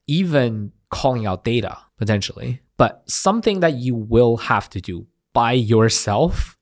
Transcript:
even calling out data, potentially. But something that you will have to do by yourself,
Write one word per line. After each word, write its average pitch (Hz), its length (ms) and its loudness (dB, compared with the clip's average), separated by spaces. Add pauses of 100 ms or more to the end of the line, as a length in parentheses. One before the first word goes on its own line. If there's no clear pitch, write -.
even 139 680 0 (160)
calling 123 380 -2
out 92 180 -6
data, 113 320 -2 (220)
potentially. 110 640 -4 (160)
But - 280 0
something 202 540 0
that 165 140 2
you 123 200 -4
will 113 440 2
have - 320 -2
to 98 100 -8
do 87 260 -10 (260)
by 120 200 2
yourself, 113 1080 2